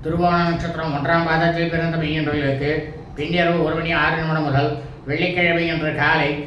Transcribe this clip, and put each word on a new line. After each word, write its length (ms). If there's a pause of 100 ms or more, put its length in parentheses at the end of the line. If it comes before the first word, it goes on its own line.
திருவோண 360 (100)
நட்சத்திரம் 480
ஒன்றாம் 320
பாதத்தில் 460
பிறந்த 300
மீனர்களுக்கு 640 (480)
பின்னிரவு 480
ஒரு 140
மணி 120 (120)
ஆறு 160
நிமிடம் 280
முதல் 220 (400)
வெள்ளிக்கிழமை 640
அன்று 260
காலை 300 (160)